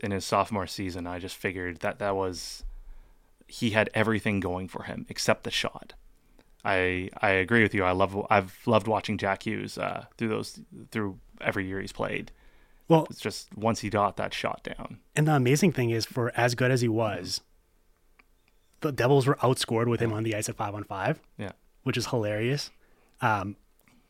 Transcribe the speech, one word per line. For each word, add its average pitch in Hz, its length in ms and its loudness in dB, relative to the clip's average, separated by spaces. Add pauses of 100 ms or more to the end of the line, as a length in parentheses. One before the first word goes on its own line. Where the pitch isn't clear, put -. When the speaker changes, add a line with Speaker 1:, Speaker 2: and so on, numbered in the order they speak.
Speaker 1:
in 101 80 -2
his 95 120 -4
sophomore 98 440 0
season, 90 400 -8
I 90 100 -8
just 87 180 -10
figured 90 440 -6
that 104 180 -4
that 101 160 -2
was, 92 500 -6 (840)
he - 240 -4
had 107 220 4
everything 107 480 2
going 92 260 -4
for - 180 -10
him - 260 -10
except - 340 0
the - 60 -6
shot. - 420 -6 (720)
I, 92 460 0 (100)
I 107 100 4
agree 95 320 4
with 104 120 4
you. 95 100 2
I 90 60 4
love, 95 400 2
I've 98 340 4
loved 110 220 4
watching 107 320 0
Jack 98 240 -2
Hughes, 104 340 -6
uh, 101 300 -6 (100)
through 113 120 -2
those, 107 300 -4 (320)
through 104 280 -4 (200)
every 98 280 -2
year 95 120 -6
he's 98 140 -8
played. 104 400 -6 (560)
Speaker 2:
Well, 160 220 6
Speaker 1:
It's - 100 -16
just - 340 -8
once 110 260 0
he 104 100 -4
got 104 260 2
that 98 160 -2
shot - 300 -4
down. - 380 -12 (140)
Speaker 2:
and 151 140 4
the 156 60 6
amazing 143 380 6
thing 120 180 0
is, 113 160 0
for 120 280 -4
as 120 200 4
good 123 160 2
as 131 100 4
he 120 80 2
was, 107 540 -2 (1400)
the 156 120 0
Devils 131 340 4
were 139 100 4
outscored 120 500 2
with 117 140 2
him 117 120 2
Speaker 1:
Yeah. 104 40 -2
Speaker 2:
on 110 60 -2
the 110 120 0
ice 104 140 -4
at 117 80 -8
five-on-five, 104 640 -4 (160)
Speaker 1:
Yeah. 101 160 -8 (300)
Speaker 2:
which 123 160 -2
is 110 80 -4
hilarious. 113 640 -2 (500)
Um, 104 360 0 (540)